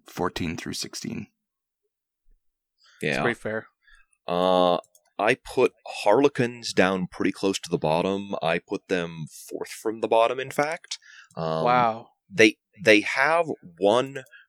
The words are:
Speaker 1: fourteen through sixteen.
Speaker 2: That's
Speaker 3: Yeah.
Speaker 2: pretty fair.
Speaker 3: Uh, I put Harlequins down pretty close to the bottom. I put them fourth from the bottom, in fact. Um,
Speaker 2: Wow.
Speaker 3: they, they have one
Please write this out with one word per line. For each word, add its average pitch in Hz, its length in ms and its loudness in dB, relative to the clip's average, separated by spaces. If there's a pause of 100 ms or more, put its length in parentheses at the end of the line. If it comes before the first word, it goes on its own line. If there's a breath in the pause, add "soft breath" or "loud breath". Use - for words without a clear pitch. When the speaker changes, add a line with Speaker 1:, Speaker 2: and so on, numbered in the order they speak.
Speaker 1:
fourteen 90 520 -4
through - 160 -12
sixteen. - 540 -10 (1700 soft breath)
Speaker 2:
That's 73 160 -2
Speaker 3:
Yeah. 69 40 -4
Speaker 2:
pretty 117 180 -2
fair. 110 280 -8 (600 soft breath)
Speaker 3:
Uh, 90 520 2 (400)
I 117 160 2
put - 380 0 (120)
Harlequins 120 880 0
down 95 340 2
pretty 98 240 -4
close 98 280 -2
to - 100 -16
the 85 80 0
bottom. 92 640 -2
I 85 180 -2
put - 280 -10
them 85 400 -4 (220)
fourth - 200 -10
from 110 320 -8
the 110 60 0
bottom, 117 320 2
in 131 100 -8
fact. 151 480 -6 (380 loud breath)
Um, 80 300 -4
Speaker 2:
Wow. 117 440 0 (200)
Speaker 3:
they, 110 280 6 (240)
they 107 200 6
have 156 440 0 (320)
one 127 460 0 (260 loud breath)